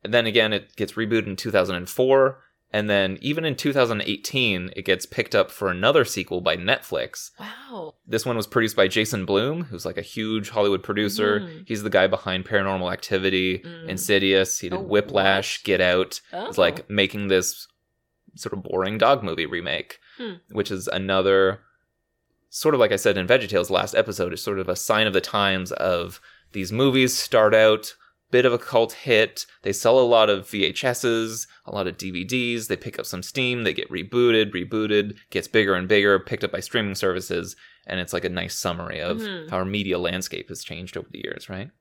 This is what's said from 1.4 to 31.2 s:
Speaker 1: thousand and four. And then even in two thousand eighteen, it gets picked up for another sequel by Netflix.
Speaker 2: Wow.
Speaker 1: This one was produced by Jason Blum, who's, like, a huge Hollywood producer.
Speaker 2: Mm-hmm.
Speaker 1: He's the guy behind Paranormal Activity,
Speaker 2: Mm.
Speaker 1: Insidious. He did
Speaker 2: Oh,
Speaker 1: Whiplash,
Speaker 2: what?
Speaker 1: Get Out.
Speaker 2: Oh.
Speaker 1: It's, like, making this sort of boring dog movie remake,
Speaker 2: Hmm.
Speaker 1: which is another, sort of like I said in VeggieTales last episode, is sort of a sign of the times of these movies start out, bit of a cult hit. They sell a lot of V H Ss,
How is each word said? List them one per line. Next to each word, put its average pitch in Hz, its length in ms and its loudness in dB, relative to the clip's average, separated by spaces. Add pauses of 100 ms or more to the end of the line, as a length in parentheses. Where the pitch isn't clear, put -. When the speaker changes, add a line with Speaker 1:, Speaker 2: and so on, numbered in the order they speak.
Speaker 1:
thousand 92 260 2
and 90 120 -8
four. 131 520 4 (320)
And 104 180 -2
then 98 320 2
even 151 220 -4
in 139 120 -2
two 143 160 -2
thousand 117 300 2
eighteen, 101 720 -2
it 98 80 -10
gets 92 220 0
picked - 280 -6
up 98 160 2
for - 200 -4
another 117 340 2
sequel 90 360 -4
by 85 160 0
Netflix. - 720 -4 (100)
Speaker 2:
Wow. 214 540 -16 (120)
Speaker 1:
This 110 200 -4
one 123 100 -2
was 107 100 -4
produced 113 300 -2
by 98 120 6
Jason 110 360 -2
Blum, 131 400 0
who's, 104 220 -12
like, 87 120 -8
a - 40 -8
huge 107 480 -6
Hollywood 101 320 2
producer. 104 580 0
Speaker 2:
Mm-hmm. 82 260 -14
Speaker 1:
He's 104 160 -6
the 104 80 -4
guy 95 160 6
behind 92 380 -2
Paranormal 95 480 0
Activity, 95 680 0
Speaker 2:
Mm. - 280 -16
Speaker 1:
Insidious. 95 720 2
He 90 80 -8
did 90 100 -4
Speaker 2:
Oh, 98 40 -6
Speaker 1:
Whiplash, 98 800 0
Speaker 2:
what? - 40 -20
Speaker 1:
Get 92 160 2
Out. 90 400 2 (120)
Speaker 2:
Oh. 185 160 -8
Speaker 1:
It's, - 100 -4
like, 87 320 2
making 101 380 0
this 92 380 0 (680)
sort - 160 -10
of 95 100 -8
boring 95 360 -4
dog 110 260 4
movie 82 220 -4
remake, 82 520 -6 (200)
Speaker 2:
Hmm. 226 160 -10 (160)
Speaker 1:
which 104 200 -4
is 92 180 -6
another, 95 720 2 (880)
sort 156 240 0
of 127 60 2
like 107 120 6
I 98 40 2
said 101 220 2
in 90 80 -2
VeggieTales 98 440 2
last 95 240 0
episode, 92 380 0
is 95 100 -10
sort 101 160 -4
of 92 100 -4
a 90 80 -2
sign 110 300 2
of 101 60 0
the 95 80 4
times 95 520 0
of 87 480 -2 (320)
these 92 200 -6
movies 131 440 2
start 110 380 4
out, 110 400 4 (360)
bit 123 160 4
of 120 60 6
a 120 60 0
cult 117 340 0
hit. - 540 0 (160)
They 98 100 -2
sell 120 260 4
a 127 40 6
lot 113 280 6
of 98 180 0
V 98 160 0
H 92 200 -2
Ss, 113 640 -2 (180)